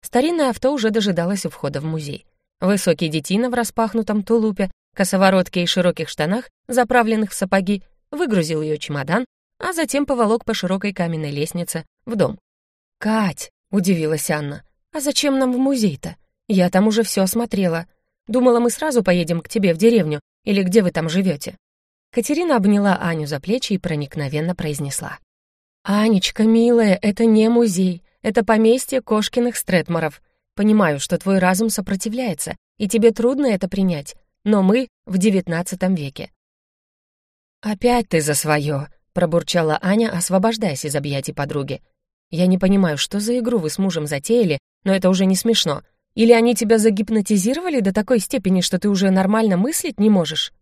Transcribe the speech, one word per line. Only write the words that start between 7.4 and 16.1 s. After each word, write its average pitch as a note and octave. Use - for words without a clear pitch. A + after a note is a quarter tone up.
выгрузил F#3
её D3+
чемодан, D3
а F4+
затем D4
поволок A#3
по A3
широкой F#3+
каменной E3
лестнице D#3+
в A3+
дом. G3
"Кать!" — G#3
удивилась E3
Анна. D3+
"А D#4
зачем C4+
нам B3+
в B3
музей-то? G#3+